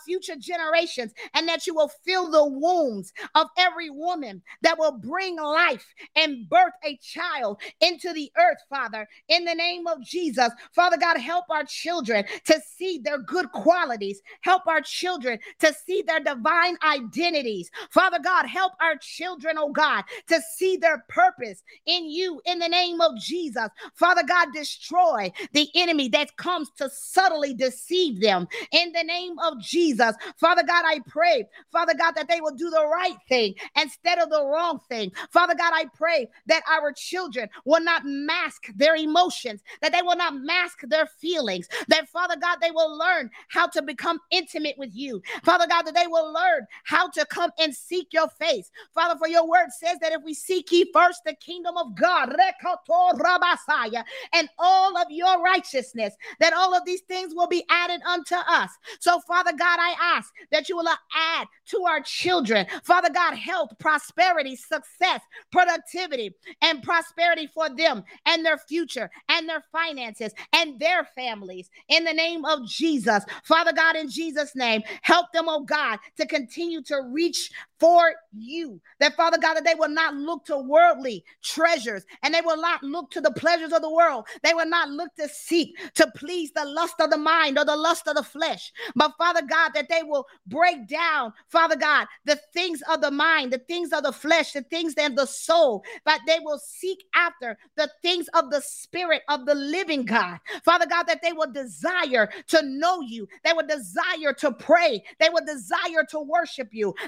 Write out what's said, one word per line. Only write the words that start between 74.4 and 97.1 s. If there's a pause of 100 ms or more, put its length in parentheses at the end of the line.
name, (200)
help
them,
oh
God, (180)
to
continue
to (100)
reach (280)
for (180)
you. (200)
That,
Father
God,
that
they
will
not
look
to
worldly (180)
treasures (180)
and
they
will
not
look
to
the
pleasures
of
the
world. (180)
They
will
not
look
to
seek (200)
to
please
the
lust
of
the
mind
or
the
lust
of
the
flesh. (240)
But,
Father
God,
that
they
will (220)
break
down, (160)
Father
God, (160)
the (140)
things
of
the
mind,
the
things
of
the
flesh,
the
things
of
the
soul, (220)
but
they
will
seek (100)